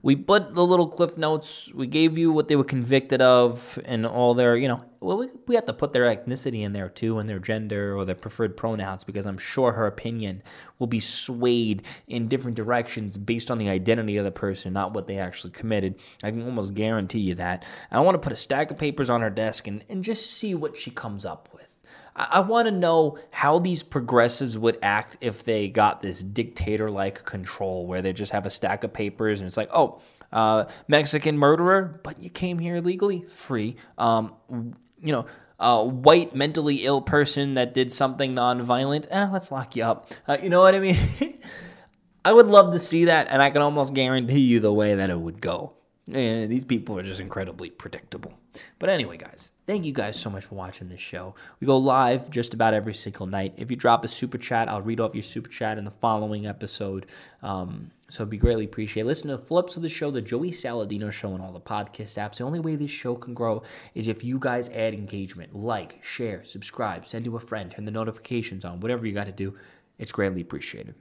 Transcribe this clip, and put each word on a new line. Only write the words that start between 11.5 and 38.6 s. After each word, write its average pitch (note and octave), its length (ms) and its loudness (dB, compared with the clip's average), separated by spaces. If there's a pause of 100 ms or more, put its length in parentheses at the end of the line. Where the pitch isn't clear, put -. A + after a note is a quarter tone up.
in A#2 200 -4
different A#2+ 280 -2
directions A2+ 600 -2
based A#2 320 -4
on A#2+ 80 -2
the G#2+ 120 -2
identity G#2 480 0
of G2+ 80 0
the F#2+ 60 -2
person, F#2+ 420 -6
not G2 200 -4
what G2 140 -6
they G2 100 -6
actually F2+ 340 -8
committed. G2+ 440 -2 (280)
I G#2 60 -4
can A#2 140 -6
almost G#2+ 320 -6
guarantee G#2+ 440 -2
you F#2 160 0
that. F2+ 300 -4 (240)
I B2 120 2
wanna F3+ 180 4
put - 120 -4
a - 40 -6
stack D3+ 340 -2
of D3+ 80 -10
papers C#3+ 320 -2
on A#2+ 120 4
her A2 100 0
desk G#2+ 360 -4
and, G#2 220 -8
and F#3+ 140 -6
just A3 280 -6
see G#3 220 -6
what D3+ 240 -6
she - 140 -12
comes G2+ 340 -10
up D#2+ 260 -12
with. - 300 -20 (340)
I, - 180 -4
I F#3 80 8
wanna A3+ 300 2
know E3 460 4 (140)
how D3+ 260 2
these F3 240 0
progressives A#2+ 760 2
would A2+ 280 2
act G2+ 360 0
if A2+ 240 -6
they G#2+ 240 0
got G#2+ 360 2
this F#2 180 -8
dictator-like G#2 1040 -4
control F#2 640 -8
where F#2 160 -4
they F#2+ 100 -2
just G#2 200 -6
have G2+ 120 -2
a - 60 -6
stack G2 320 -4
of A#2 100 -8
papers G#2 460 -2
and F#2+ 80 -8
it's F2+ 100 -6
like, G#2+ 160 -4
"Oh, - 260 2 (320)
uh, A2 340 2 (220)
Mexican D3 520 2
murderer, E3+ 640 4
but - 180 -14
you F3+ 80 -14
came F3 300 -6
here F3 160 -4
illegally? F3+ 560 0
Free." A2+ 460 -4 (200)
Um, A2+ 380 2 (120)
w-, A#2+ 260 -8 (280)
you D#3 100 -4
know, A#2+ 140 -2 (340)
a A#2 240 4
white C3+ 520 6
mentally D3 500 0
ill C#3+ 160 4
person C#3 540 2
that B2 180 2
did B2+ 180 2
something C3 420 -2
nonviolent, B2 800 0